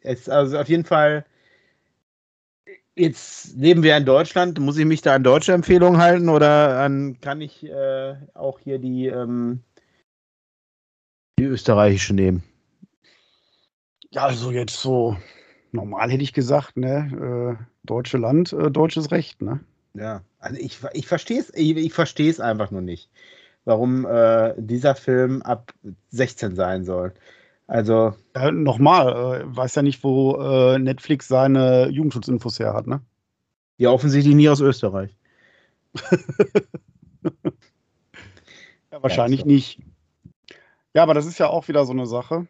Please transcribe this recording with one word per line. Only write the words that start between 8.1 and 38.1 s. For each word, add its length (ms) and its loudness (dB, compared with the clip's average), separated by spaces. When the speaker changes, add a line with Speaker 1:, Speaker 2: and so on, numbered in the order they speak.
Speaker 1:
auch 240 -8
hier 200 -8
die, 280 -6
ähm, 560 -6
die 60 0
österreichische 720 2
nehmen? 280 0
Speaker 2:
Ja, 140 -6
also 260 -4
jetzt 280 -6
so 380 -2
normal 400 -6
hätte 140 -2
ich 100 -10
gesagt, 420 -2
ne, 840 -6
äh, 60 -18
deutsche 340 -6
Land, 340 0
äh, 180 -2
deutsches 400 -2
Recht, 300 -6
ne? 200 -8
Speaker 1:
Ja, 280 -12
also 200 -12
ich, 220 -14
ich 120 -10
versteh's, 480 -4
ich, 220 0
ich 160 -4
versteh's 480 -2
einfach 300 -4
nur 100 -8
nicht, 280 -12
warum, 400 0
äh, 520 2
dieser 400 -2
Film 460 -2
ab 300 -8
sechzehn 460 -6
sein 280 -4
soll. 300 -6
Also 460 0
Speaker 2:
Ja, 160 -2
nochmal, 880 2
äh, 160 -14
weiß 200 -6
ja 60 0
nicht, 220 -2
wo, 320 0
äh, 420 2
Netflix 500 -4
seine 600 4
Jugendschutzinfos 720 -6
her 160 -4
hat, 120 -6
ne? 140 -6
Speaker 1:
Ja, 120 4
offensichtlich 440 4
nie 140 8
aus 120 4
Österreich. 560 -2
Speaker 2:
<laughs> 80 -14